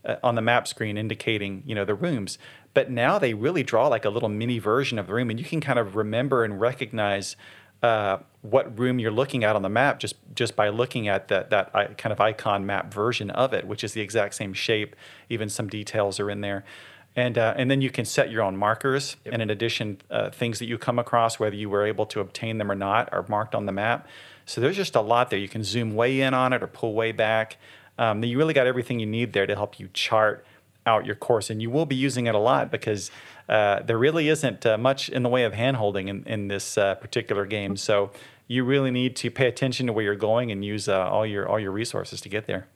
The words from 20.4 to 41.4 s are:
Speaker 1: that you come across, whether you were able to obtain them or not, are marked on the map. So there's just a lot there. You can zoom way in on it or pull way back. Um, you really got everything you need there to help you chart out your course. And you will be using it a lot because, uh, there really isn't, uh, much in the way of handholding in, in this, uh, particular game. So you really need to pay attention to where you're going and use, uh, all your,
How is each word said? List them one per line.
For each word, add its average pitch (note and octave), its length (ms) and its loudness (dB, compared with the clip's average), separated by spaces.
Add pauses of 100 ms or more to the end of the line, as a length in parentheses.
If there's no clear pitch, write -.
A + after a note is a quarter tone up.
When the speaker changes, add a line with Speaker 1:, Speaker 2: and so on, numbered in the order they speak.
Speaker 1:
that A#2+ 60 -8
you A#2 140 -6
come A#2+ 180 0
across, A#2 420 2
whether G#2+ 160 0
you G#2 140 -6
were G2+ 160 2
able G#2+ 220 0
to - 140 -6
obtain A2 360 -6
them G#2 140 -2
or G2 40 0
not, G2 380 0
are F#2 160 0
marked G#2+ 240 -2
on G#2 140 -2
the F#2+ 40 -2
map. G#2+ 360 -2 (380)
So - 160 -8
there's D#3+ 140 2
just F#3+ 200 -4
a A2+ 60 6
lot A#2+ 280 4
there. G2 100 0
You G2 80 -4
can A2 160 -6
zoom A2 300 -2
way B2+ 280 2
in C3 120 2
on B2+ 200 4
it B2 100 0
or A#2+ 40 -6
pull A2+ 280 -4
way A2+ 160 2
back. A2 460 0 (420)
Um, A2 240 2
you A#2+ 140 0
really D#3 180 4
got C3 100 6
everything B2 340 0
you A2 60 -2
need A2 280 -2
there G2 120 4
to G2+ 100 0
help G2+ 240 -6
you G2+ 140 -14
chart G#2+ 500 2 (420)
out G#2+ 200 4
your G#2 100 -4
course. A2 360 0
And G#2+ 100 -4
you A2+ 80 -4
will D#3 160 2
be C3+ 100 -2
using B2+ 300 0
it A2+ 80 2
a G#2 60 4
lot B2 320 4
because, G#2 400 -4 (360)
uh, G#2 360 4
there A2+ 140 0
really D3+ 300 2
isn't, D3+ 380 0
uh, A2 120 4
much C3+ 300 0
in B2+ 140 -2
the B2 80 2
way B2+ 140 4
of G#2 100 0
handholding G#2+ 560 0
in, G2 160 -8
in G#2 220 -4
this, G2+ 300 -4
uh, G2 180 4
particular G#2 500 -2
game. G2+ 320 -4
So G2+ 320 2 (380)
you B2 160 0
really C3+ 260 2
need B2+ 280 0
to A#2+ 120 -4
pay C3 180 2
attention B2+ 380 0
to A#2 80 0
where A2 100 0
you're G2+ 120 2
going A2 360 2
and G2+ 140 -4
use, G#2 240 -4
uh, F#2+ 200 2
all G#2 180 2
your, G2+ 200 -4